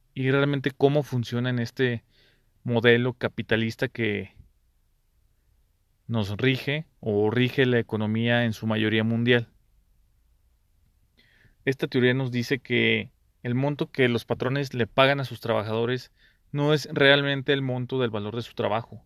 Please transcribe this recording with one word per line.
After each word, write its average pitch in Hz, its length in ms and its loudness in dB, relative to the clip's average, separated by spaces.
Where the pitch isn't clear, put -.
y 131 160 -2
realmente 139 420 2
cómo 139 300 2
funciona 123 480 -4
en 123 100 -2
este 120 440 -2
modelo 120 500 4
capitalista 113 720 -2
que 104 480 -6
nos 104 300 -4
rige 135 480 -2
o 107 320 0
rige 123 340 2
la 123 140 2
economía 113 680 0
en 113 80 -2
su 110 140 -6
mayoría 110 360 2
mundial. 117 460 2
Esta 135 220 -2
teoría 123 260 4
nos 131 180 -2
dice 123 280 -2
que 113 520 0
el 123 100 -4
monto 139 380 -2
que 131 160 2
los 120 180 0
patrones 135 480 -4
le 120 140 -2
pagan 135 320 2
a 131 60 -6
sus 120 160 -12
trabajadores 113 720 -2
no 147 220 0
es 143 180 -2
realmente 139 600 4
el 139 100 0
monto 127 380 -4
del 123 100 0
valor 107 260 -6
de 120 60 -6
su - 120 -14
trabajo 110 520 -4